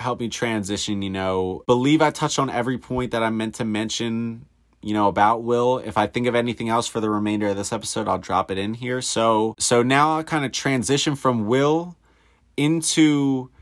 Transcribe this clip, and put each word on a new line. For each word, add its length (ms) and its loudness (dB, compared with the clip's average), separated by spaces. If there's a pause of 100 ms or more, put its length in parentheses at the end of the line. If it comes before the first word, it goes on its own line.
help 180 -4
me 80 -4
transition, 760 -2
you 80 -4
know. 580 -2
Believe 340 4
I 100 4
touched 260 -4
on 120 0
every 280 -2
point 340 -6
that 120 -2
I 60 0
meant 260 -4
to 100 -4
mention, 800 -4 (360)
you 120 -4
know, 140 4
about 340 2
Will. 360 2
If 200 -6
I 80 4
think 220 -2
of 80 2
anything 320 -2
else 220 0
for 100 -6
the 100 0
remainder 380 0
of 80 0
this 160 -6
episode, 380 -4
I'll 100 0
drop 320 -2
it 60 -6
in 160 -4
here. 280 -6
So, 560 2
so 260 2
now 340 4
I'll 60 -4
kinda 260 -2
transition 680 0
from 320 0
Will 480 2 (640)
into 920 2 (120)